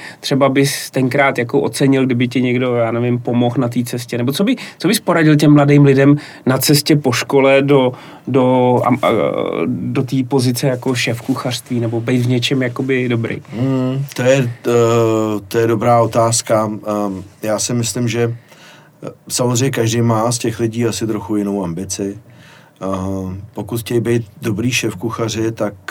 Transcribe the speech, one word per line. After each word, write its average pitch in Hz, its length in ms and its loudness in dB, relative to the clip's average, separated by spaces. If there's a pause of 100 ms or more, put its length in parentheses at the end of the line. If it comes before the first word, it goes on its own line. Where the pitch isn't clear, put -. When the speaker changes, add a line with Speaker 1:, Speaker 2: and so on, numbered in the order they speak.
(200)
Speaker 1:
třeba 135 300 2
bys 139 420 0
tenkrát 131 460 0
jako 120 240 0
ocenil, 135 440 2
kdyby 123 220 0
ti 123 140 -2
někdo, 123 340 0
já 113 160 0
nevím, 120 280 0
pomohl 120 420 0
na 123 80 0
té 120 140 -2
cestě, 120 340 -6
nebo 120 140 -2
co 196 120 -2
by, 240 120 2 (220)
co 160 100 -2
bys 220 120 2
poradil 165 360 4
těm 147 180 6
mladým 143 320 6
lidem 139 300 6 (300)
na 127 120 2
cestě 151 380 2
po 139 160 0
škole 135 500 4
do, 135 300 4 (360)
do, 127 480 4 (100)
am-, 123 160 2
a, 85 60 2 (580)
do 123 380 -2
té 131 120 -4 (120)
pozice 127 400 0
jako 127 280 -2
šéfkuchařství, 123 840 -4
nebo 117 220 -2
být 123 200 0
v 120 60 0
něčem 127 340 0
jakoby 127 480 -2
dobrý? 113 320 -2 (180)
Speaker 2:
Hmm, 131 460 -2 (100)
to 123 60 -6
je, 131 160 4 (300)
eh, 120 40 2 (760)
to 117 100 -2
je 113 100 2
dobrá 117 340 2
otázka. 113 720 0 (160)
Ehm, 104 360 -4 (180)
já 107 180 -2
si - 140 -4
myslím, 120 340 -2
že, 117 280 -2 (680)
eh, - 60 -12 (200)
samozřejmě 123 420 -2
každý 117 300 -2
má 117 300 0
z - 60 -4
těch 113 220 -6
lidí 117 260 -2
asi 110 220 -4
trochu 104 280 -4
jinou 101 280 -2
ambici. 98 540 -6 (640)
Ehm, 95 600 -6 (120)
pokud 107 260 -8
chtějí 120 200 -2
být 120 280 -2 (140)
dobrý 117 300 -2
šéfkuchaři, 113 800 -4
tak, 107 220 -4 (180)